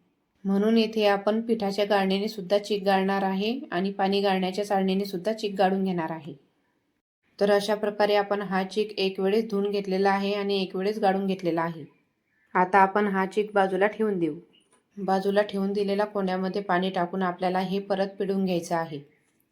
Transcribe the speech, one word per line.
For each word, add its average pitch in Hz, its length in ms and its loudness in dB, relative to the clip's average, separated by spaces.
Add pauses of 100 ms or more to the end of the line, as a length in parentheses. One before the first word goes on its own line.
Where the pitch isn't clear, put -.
(440)
म्हणून 202 340 2
येथे 220 280 2
आपण 202 340 2
पिठाच्या 208 440 0
गाळणीने 196 440 2
सुद्धा 202 300 -2
चीक 202 260 -2
गाळणार 190 380 2
आहे 196 360 0 (120)
आणि 190 220 -2
पाणी 196 280 0
गाळण्याच्या 190 440 0
चाळणीने 190 400 2
सुद्धा 196 280 -4
चीक 214 220 -4
गाळून 190 300 2
घेणार 175 260 -2
आहे. 147 240 -10 (1040)
तर 202 120 4
अशा 202 240 2
प्रकारे 208 400 0
आपण 202 280 0
हा 190 220 -2
चीक 214 340 -4
एक 190 220 -2
वेळेस 202 300 2
धुवून 202 200 0
घेतलेला 196 400 0
आहे 196 240 0
आणि 202 280 -2
एक 180 140 -6
वेळेस 208 220 -2
गाळून 196 280 2
घेतलेला 180 360 0
आहे. 165 220 -6 (720)
आता 185 240 4
आपण 196 280 4
हा 190 200 0
चीक 208 280 -2
बाजूला 190 340 4
ठेवून 214 300 -2
देऊ. 160 160 -2 (640)
बाजूला 196 460 0
ठेवून 202 300 -2
दिलेल्या 202 340 0
कोंड्यामध्ये 190 560 -2
पाणी 185 280 0
टाकून 190 320 -2
आपल्याला 180 380 -2
हे 190 200 -2
परत 196 280 -2 (100)
पिळून 196 260 -2
घ्यायचं 175 320 -2
आहे. 160 220 -4 (540)